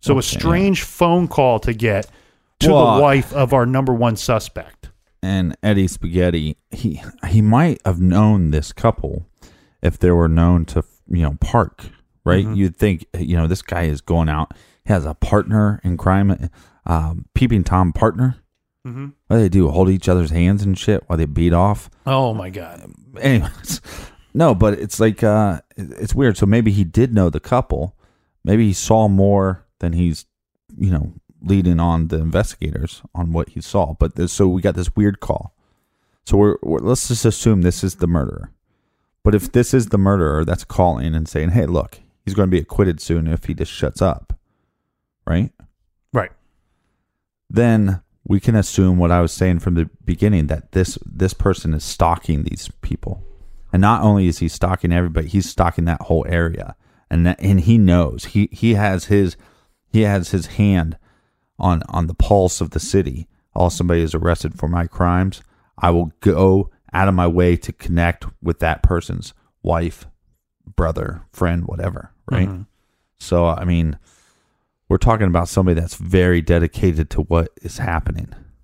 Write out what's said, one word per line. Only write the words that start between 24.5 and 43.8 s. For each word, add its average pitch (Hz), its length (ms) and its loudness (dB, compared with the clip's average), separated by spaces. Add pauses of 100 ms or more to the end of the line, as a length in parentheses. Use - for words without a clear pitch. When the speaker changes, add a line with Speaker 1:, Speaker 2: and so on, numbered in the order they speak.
Speaker 2:
but 104 240 2
it's - 200 -10
like, 113 240 2
uh, 104 380 2 (160)
it, 87 160 -12
it's - 220 -6
weird. 123 240 2
So 104 80 2
maybe 110 260 2
he 98 120 2
did 117 280 0
know 98 160 4
the 76 100 -4
couple. 90 600 -4 (440)
Maybe 110 240 2
he 101 60 2
saw 110 340 2
more 95 600 2 (140)
than 85 140 -4
he's, 85 320 -2 (500)
you 98 140 -2
know, 76 240 -6 (260)
leading 90 400 2
on 82 280 0
the 80 100 -4
investigators 80 840 -4 (140)
on 85 180 -4
what 82 160 -4
he - 140 -14
saw. 82 320 -2
But 82 200 0
this, 85 160 -4
so - 160 2
we 90 140 0
got 90 140 0
this 90 200 -4
weird 104 260 0
call. - 340 -8 (720)
So - 100 2
we're, 104 260 4
we're, 73 180 -2
let's 110 280 -2
just 117 160 -4
assume 110 380 2
this 87 200 0
is 95 120 -4
the 87 120 -4
murderer. 60 460 -4 (680)
But 104 120 2
if 98 180 0
this 123 200 2
is 127 140 2
the - 100 -2
murderer 90 480 2
that's 87 200 -4
calling 80 500 -2
and 78 120 -2
saying, 78 240 -2
"Hey, 95 140 2
look, 80 340 -4 (280)
he's 95 80 -6
gonna 95 160 2
be 90 80 2
acquitted 85 420 -2
soon 82 260 -2
if 80 180 -4
he 82 100 -6
just - 180 -8
shuts - 300 -4